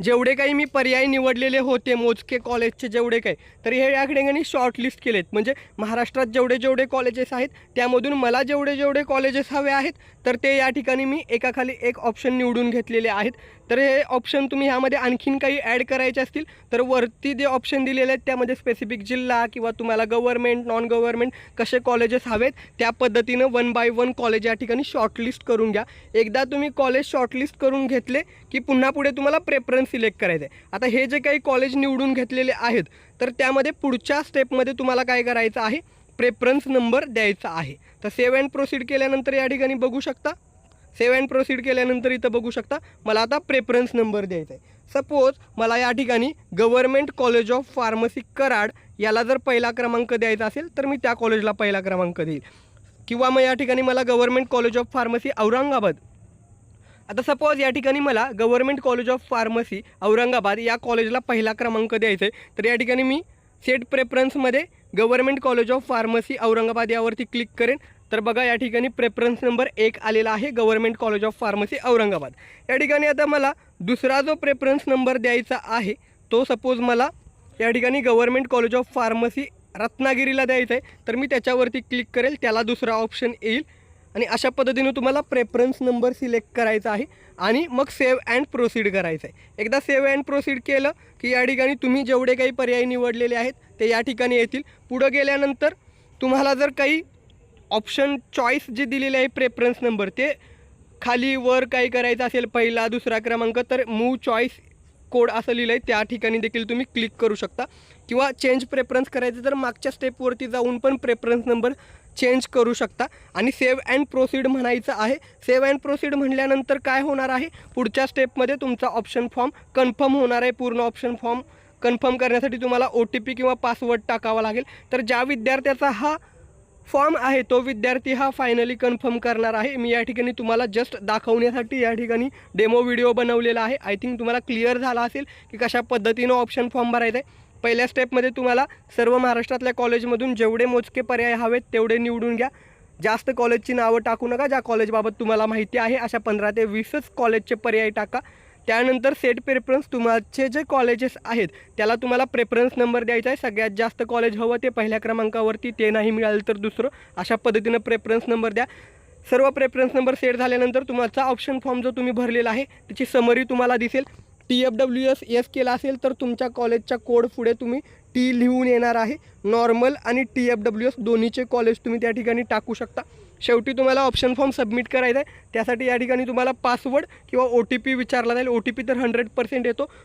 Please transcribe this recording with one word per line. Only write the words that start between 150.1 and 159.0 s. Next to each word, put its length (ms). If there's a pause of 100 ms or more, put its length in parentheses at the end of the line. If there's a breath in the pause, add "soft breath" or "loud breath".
जे 200
कॉलेजेस 560
आहेत 240 (280 loud breath)
त्याला 180
तुम्हाला 300
प्रेफरन्स 520
नंबर 280
द्यायचा 260
आहे. 120
सगळ्यात 360
जास्त 300
कॉलेज 300
हवं 240
ते 80
पहिल्या 300
क्रमांकावरती, 680
ते 200
नाही 200
मिळालं 380
तर 80
दुसरं, 320 (280 loud breath)
अशा 200
पद्धतीनं 420
प्रेफरन्स 500
नंबर 240
द्या. 120 (640 loud breath)